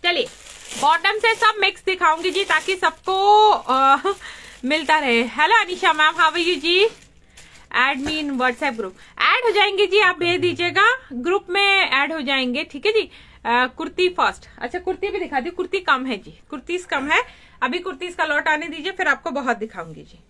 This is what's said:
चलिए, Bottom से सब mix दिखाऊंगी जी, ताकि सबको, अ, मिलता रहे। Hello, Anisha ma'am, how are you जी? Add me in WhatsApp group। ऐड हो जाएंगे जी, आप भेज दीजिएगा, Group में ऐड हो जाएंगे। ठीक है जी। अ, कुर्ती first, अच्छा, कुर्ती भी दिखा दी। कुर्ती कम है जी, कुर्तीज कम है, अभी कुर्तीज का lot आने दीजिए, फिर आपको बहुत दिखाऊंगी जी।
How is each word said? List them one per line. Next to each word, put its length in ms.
चलिए, 240
Bottom 360
से 180
सब 240
mix 260
दिखाऊंगी 460
जी, 120
ताकि 320
सबको, 760
अ, 480
मिलता 340
रहे। 240
Hello, 380
Anisha 320
ma'am, 180
how 160
are 180
you 160
जी? 240
Add 200
me 140
in 180
WhatsApp 440
group। 480
ऐड 220
हो 80
जाएंगे 360
जी, 120
आप 200
भेज 220
दीजिएगा, 560
Group 360
में 400
ऐड 240
हो 80
जाएंगे। 420
ठीक 220
है 60
जी। 180
अ, 220
कुर्ती 320
first, 400
अच्छा, 200
कुर्ती 280
भी 120
दिखा 200
दी। 100
कुर्ती 300
कम 260
है 120
जी, 220
कुर्तीज 360
कम 260
है, 120
अभी 180
कुर्तीज 360
का 100
lot 220
आने 200
दीजिए, 240
फिर 160
आपको 240
बहुत 260
दिखाऊंगी 440
जी। 180